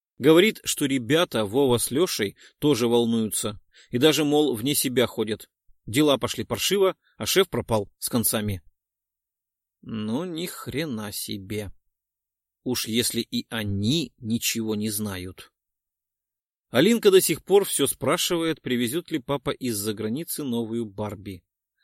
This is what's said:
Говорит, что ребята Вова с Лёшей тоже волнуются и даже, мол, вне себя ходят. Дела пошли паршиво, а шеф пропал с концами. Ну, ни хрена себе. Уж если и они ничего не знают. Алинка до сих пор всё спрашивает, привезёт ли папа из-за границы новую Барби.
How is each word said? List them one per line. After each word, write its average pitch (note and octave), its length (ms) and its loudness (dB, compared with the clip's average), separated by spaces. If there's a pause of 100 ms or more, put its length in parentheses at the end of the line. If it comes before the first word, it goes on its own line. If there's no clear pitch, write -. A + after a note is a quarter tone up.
(180)
Говорит, E3 460 6
что - 220 -4
ребята C3+ 600 0
Вова A#2+ 320 2
с - 140 -2
Лёшей B2+ 460 0 (220)
тоже B2 280 4
волнуются A2+ 720 0 (300)
и B2 80 -2
даже, D3+ 260 4
мол, D3 320 2
вне B2+ 180 -2
себя B2 320 4
ходят. G#2+ 440 -4 (360)
Дела C3+ 320 4
пошли A2+ 280 -4
паршиво, F#3 500 2 (220)
а G#2+ 80 -8
шеф - 240 2
пропал A2 500 -2
с - 100 -6
концами. G#2+ 540 -2 (1160)
Ну, A2 420 -6
ни F3 240 -8
хрена A#2+ 640 -8
себе. G#2 600 -8 (920)
Уж B2 240 -4
если A2+ 340 0
и - 280 -6
они A2 680 -2
ничего A2 580 -4
не G#2+ 140 -4
знают. G2 600 -8 (1200)
Алинка G#3 340 4
до F#3 120 8
сих - 200 -2
пор G3 220 4
всё C#3 240 0
спрашивает, E3 760 -2
привезёт B2 480 -2
ли D#3 100 -4
папа C#3+ 320 -4
из-за A2 420 -4
границы A2 500 -6
новую A#2 420 -4
Барби. G2+ 560 -10 (420)